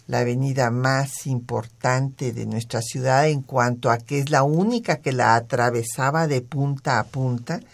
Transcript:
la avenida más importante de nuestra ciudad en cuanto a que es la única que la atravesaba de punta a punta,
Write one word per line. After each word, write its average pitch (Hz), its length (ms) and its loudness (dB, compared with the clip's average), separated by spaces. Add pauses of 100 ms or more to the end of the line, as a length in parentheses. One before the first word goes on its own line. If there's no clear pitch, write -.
la 123 120 0
avenida 123 520 0
más 131 540 0
importante 127 1080 -2
de 113 120 -8
nuestra 113 360 -4
ciudad 131 480 2
en 143 120 0
cuanto 123 500 0
a 117 60 2
que 143 220 -4
es 139 100 -2
la 139 140 4
única 185 540 0
que 135 160 -2
la 117 220 4
atravesaba 123 920 0
de 135 140 0
punta 139 580 -2
a 107 60 -2
punta, 131 560 -4 (120)